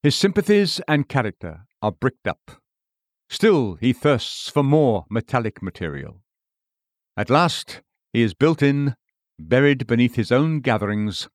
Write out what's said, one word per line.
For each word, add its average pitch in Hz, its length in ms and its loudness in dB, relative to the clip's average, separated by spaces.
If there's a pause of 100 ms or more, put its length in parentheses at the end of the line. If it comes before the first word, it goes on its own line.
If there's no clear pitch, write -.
His 147 140 2
sympathies 202 720 2
and 147 200 0
character 95 600 -6 (160)
are 107 80 0
bricked - 360 -6
up. - 360 -10 (640)
Still 143 460 2
he 123 180 0
thirsts - 560 -2
for 147 140 -2
more 135 460 2
metallic 110 520 -4
material. 73 640 -10 (920)
At 101 140 -6
last - 520 -2 (300)
he 117 120 0
is 107 100 0
built 151 300 2
in, 143 320 0 (420)
buried 127 480 2
beneath 120 300 2
his 113 160 -2
own 151 300 0
gatherings 104 720 -2